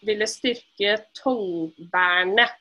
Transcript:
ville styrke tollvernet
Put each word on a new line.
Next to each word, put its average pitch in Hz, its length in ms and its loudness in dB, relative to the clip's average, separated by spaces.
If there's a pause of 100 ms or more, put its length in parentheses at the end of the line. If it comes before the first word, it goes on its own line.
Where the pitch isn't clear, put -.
ville 214 260 -2
styrke 214 680 -2 (140)
tollvernet 180 1500 0